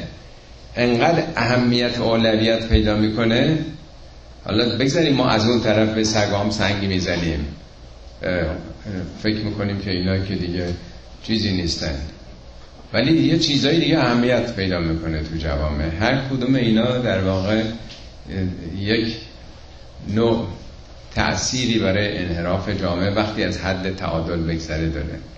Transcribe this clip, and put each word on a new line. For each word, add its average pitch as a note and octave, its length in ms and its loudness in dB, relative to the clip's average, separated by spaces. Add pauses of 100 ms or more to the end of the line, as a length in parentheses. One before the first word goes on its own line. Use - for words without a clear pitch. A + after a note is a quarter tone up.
(760)
انقدر B2 460 4 (140)
اهمیت A#2+ 640 2
و A2+ 40 0
اولویت A2+ 680 4
پیدا G#2+ 280 4
می‌کنه. A#2 640 4 (840)
حالا G#2+ 340 2
بگذاریم C#3 360 4
ما B2+ 140 4
از G#2+ 180 4
اون A#2+ 140 4
طرف G#2+ 280 4
به A2 160 2
سگام G#2 460 2
سنگ G2+ 340 0
می‌زنیم، F2 600 0 (760)
اه، F2+ 100 0
اه، E2+ 140 0 (760)
فکر G#2+ 220 0
می‌کنیم G2 360 -2
که G2 100 -4
اینا F#2 280 0
که F#2+ 160 -2
دیگه F2 340 -2 (540)
چیزی G#2 300 0
نیستن، E2+ 420 -2 (1000)
ولی B2+ 200 4
یه D#3+ 260 4
چیزایی D3 420 2
دیگه D#3 180 4
اهمیت A#2+ 580 2
پیدا F#2 240 0
می‌کنه D#2+ 420 -2
تو D2+ 140 -6
جوامع. D2 520 -2 (120)
هر C3 280 2
کدوم C3 260 0
اینا A#2+ 440 4
در F#2+ 260 0
واقع، F#2+ 320 2
اه، F#2 1300 -6
یک A2+ 320 2 (960)
نوع A2 380 2 (680)
تأثیری A2+ 640 0
برای G2 400 2
انحراف F2+ 500 -2
جامعه F#2+ 420 0
وقتی G#2+ 340 0
از F2+ 140 -2
حد F#2 380 -2
تعادل E2+ 400 -2
بگذره D#2+ 520 -2
داره. C#2+ 300 -4 (200)